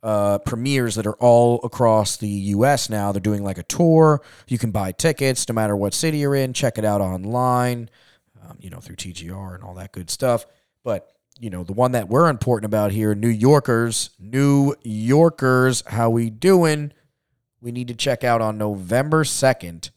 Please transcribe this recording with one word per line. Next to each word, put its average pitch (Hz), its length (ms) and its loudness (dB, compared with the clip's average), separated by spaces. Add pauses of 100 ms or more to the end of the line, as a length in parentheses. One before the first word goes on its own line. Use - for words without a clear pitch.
uh, 101 380 0
premieres 120 560 -2
that 110 140 -4
are 107 80 -6
all 120 480 6
across 110 540 2
the 107 100 -6
U 101 360 0
S 139 240 0
now. 104 220 -4
They're 98 100 -4
doing, 104 220 -2
like, 98 160 -8
a - 60 -12
tour. 160 580 4 (240)
You 127 100 -4
can 113 140 -2
buy 95 220 -2
tickets 139 560 0
no 117 80 -4
matter 107 200 0
what 101 160 -2
city 156 260 -2
you're 139 180 0
in. 131 160 -2
Check 123 260 -2
it 104 60 -4
out 104 160 0
online, 120 920 -2 (580)
um, 82 120 -20
you 90 100 -18
know, 85 80 -16
through - 160 -18
T 90 180 -12
G 85 160 -14
R 92 280 -12
and 92 80 -18
all 92 100 -16
that 90 160 -16
good 90 180 -14
stuff. 120 380 -2 (380)
But, 107 280 -6 (280)
you 113 100 -10
know, 90 140 -8
the 90 80 -10
one 123 200 0
that 110 160 -4
we're 143 200 4
important 117 440 -2
about 104 200 2
here, 107 220 0
New 104 140 -2
Yorkers, 117 840 2 (100)
New 139 640 0
Yorkers, 127 1040 2
how 113 220 0
we 117 200 0
doing? 151 640 2 (680)
We 120 120 -12
need 123 160 -8
to 120 60 -10
check 120 280 -2
out 120 180 2
on 107 160 -2
November 107 680 0
second. 90 720 -2